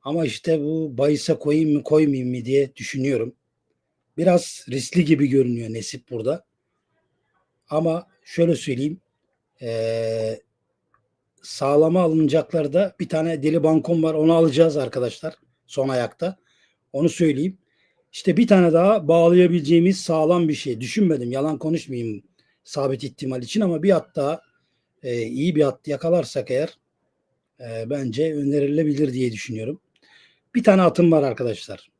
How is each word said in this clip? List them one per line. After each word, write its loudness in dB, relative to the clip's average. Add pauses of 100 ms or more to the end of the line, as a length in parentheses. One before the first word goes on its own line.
Ama -4
işte -2
bu -6
bahise 0
koyayım 0
mı 0
koymayayım 2 (100)
mı -10
diye 0
düşünüyorum. -4 (840)
Biraz 0
riskli 0
gibi 2
görünüyor 0
Nesip -12
burada. -6 (1300)
Ama -2 (180)
şöyle 2
söyleyeyim. -6 (600)
Ee, -4 (1000)
sağlama 2
alınacaklarda 0
bir -6
tane -4
Deli 0
Bankom 2
var. 0
Onu 4
alacağız 4
arkadaşlar. -6 (320)
Son -2
ayakta. -4 (560)
Onu 2
söyleyeyim. -2 (540)
İşte 0
bir 4
tane 6
daha 4
bağlayabileceğimiz 4
sağlam 2
bir -2
şey. -6
Düşünmedim. -2
Yalan -4
konuşmayayım -6 (420)
sabit -4
ihtimal -8
için -4
ama -2
bir 4
at -6
daha, -4 (600)
e, -4
iyi -2
bir 4
at -8
yakalarsak -2
eğer, -4 (840)
e, -10
bence -4
önerilebilir 0
diye -2
düşünüyorum. -10 (720)
Bir 0
tane 6
atım 4
var 4
arkadaşlar. -6